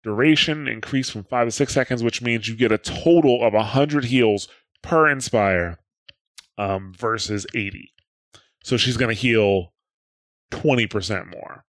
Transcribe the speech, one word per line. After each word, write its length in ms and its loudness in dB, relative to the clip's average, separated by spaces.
Duration 640 0
increased 440 -4
from 120 -10
five 240 0
to 40 -4
six 220 -2
seconds, 300 0
which 180 -2
means 260 -2
you 80 -6
get 160 2
a 60 4
total 680 2
of 100 2
a 100 4
hundred 420 0
heals 420 2
per 260 2
Inspire, 720 0
um, 360 -6
versus 640 -4
eighty. 380 -10
So 140 -2
she's 200 0
gonna 160 -2
heal 600 0
twenty 340 0
percent 460 -6
more. 400 -18